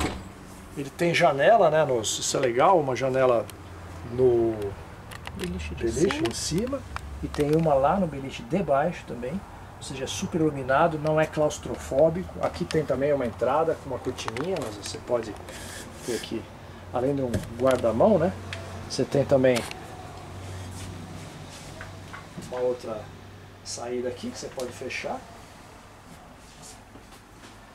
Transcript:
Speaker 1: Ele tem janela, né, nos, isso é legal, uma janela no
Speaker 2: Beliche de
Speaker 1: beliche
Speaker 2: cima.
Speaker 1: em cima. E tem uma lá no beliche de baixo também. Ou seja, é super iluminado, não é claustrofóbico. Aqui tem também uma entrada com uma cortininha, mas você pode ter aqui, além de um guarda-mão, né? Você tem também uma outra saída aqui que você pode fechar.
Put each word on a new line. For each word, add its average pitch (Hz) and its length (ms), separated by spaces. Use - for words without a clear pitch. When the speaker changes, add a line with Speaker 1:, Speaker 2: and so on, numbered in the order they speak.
Speaker 1:
Ele 139 140
tem 170 240
janela, 165 560
né, 156 160
nos, 120 320
isso - 180
é 147 40
legal, 139 400
uma 135 160
janela 127 500
no 120 440
Speaker 2:
Beliche 180 400
de - 100
Speaker 1:
beliche 135 300
Speaker 2:
cima. 320 120
Speaker 1:
em - 60
cima. 247 460
E 160 60
tem 147 280
uma 160 200
lá 139 240
no 180 80
beliche 139 340
de 120 220
baixo 151 440
também. 127 320
Ou - 60
seja, 135 220
é - 20
super 185 340
iluminado, 147 560
não 156 240
é 156 60
claustrofóbico. 156 1160
Aqui - 220
tem 160 180
também 139 300
uma 135 120
entrada 135 580
com 139 80
uma 120 80
cortininha, 143 600
mas 110 160
você 101 220
pode 113 340
ter 120 80
aqui, 110 260
além 131 240
de 139 60
um 123 100
guarda-mão, 127 580
né? 165 160
Você 131 160
tem 139 180
também 131 340
uma 127 80
outra 123 400
saída 123 460
aqui 123 200
que - 80
você 143 100
pode - 240
fechar. - 480